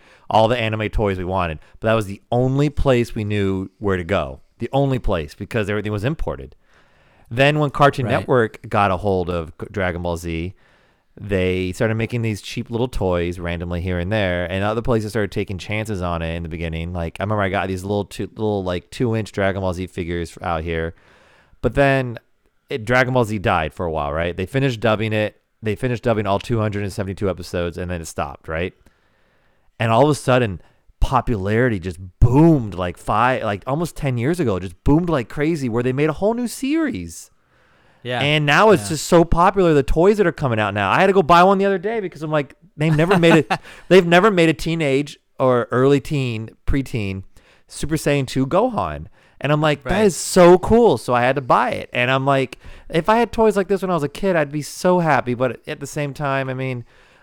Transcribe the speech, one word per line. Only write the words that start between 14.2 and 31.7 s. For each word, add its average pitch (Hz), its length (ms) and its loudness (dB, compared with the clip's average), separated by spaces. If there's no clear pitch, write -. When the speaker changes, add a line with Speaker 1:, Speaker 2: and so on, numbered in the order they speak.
Speaker 1:
and 95 140 -4
other 110 160 -2
places 110 320 -2
started 104 180 -2
taking 101 260 -6
chances 101 440 -6
on 85 200 -4
it 82 140 -4
in 85 80 -8
the 82 60 -10
beginning. 82 420 -6
Like, 85 300 -6
I - 20 -4
remember 104 180 -4
I 98 60 -2
got 92 220 -4
these 92 160 -6
little 101 180 -2
two, - 320 -10
little, 104 300 -4
like, 90 260 -6
two-inch 113 400 -4
Dragon 98 300 -2
Ball 92 120 -2
Z 90 140 -6
figures 85 500 -6
f-, 92 60 -14
out 82 220 -4
here. 82 280 -4
But 117 140 -2
then 135 440 2
it, 135 140 -8
Dragon 127 300 2
Ball 123 100 4
Z 107 160 -2
died 85 340 0
for 92 120 -6
a 82 60 -4
while, 73 200 -4
right? 82 240 -2
They 92 100 -4
finished 131 360 -2
dubbing 110 320 0
it. 107 280 -4
They 107 140 -4
finished 123 280 -4
dubbing 107 240 0
all 98 100 0
two 113 220 -4
hundred 104 240 -2
and 98 80 -6
seventy-two 98 380 -4
episodes, 87 480 -6
and 87 120 -8
then 87 120 -6
it 78 60 -12
stopped, - 420 -10
right? 82 240 -6
And 113 140 0
all 123 100 6
of 151 60 6
a 143 60 2
sudden, 120 460 0
popularity 113 800 0